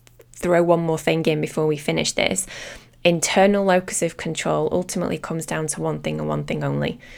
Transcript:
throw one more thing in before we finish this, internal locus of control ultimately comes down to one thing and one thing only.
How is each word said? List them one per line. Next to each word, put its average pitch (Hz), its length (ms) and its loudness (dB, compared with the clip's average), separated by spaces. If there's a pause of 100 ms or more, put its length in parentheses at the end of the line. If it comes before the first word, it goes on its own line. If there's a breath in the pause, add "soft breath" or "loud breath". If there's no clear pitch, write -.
(340)
throw 175 280 2
one 170 200 4
more 160 160 0
thing 160 280 0
in 156 140 2
before 156 260 -2
we 156 120 2
finish 160 340 -2
this, - 340 -2 (600 loud breath)
internal 196 580 4
locus 185 380 2
of 170 160 -2
control 156 540 -2
ultimately 180 460 -2
comes 160 280 -6
down 156 220 -4
to - 120 -6
one 156 220 -4
thing 156 180 -4
and 151 80 -4
one 147 160 -2
thing 147 200 -4
only. - 360 -2 (180 loud breath)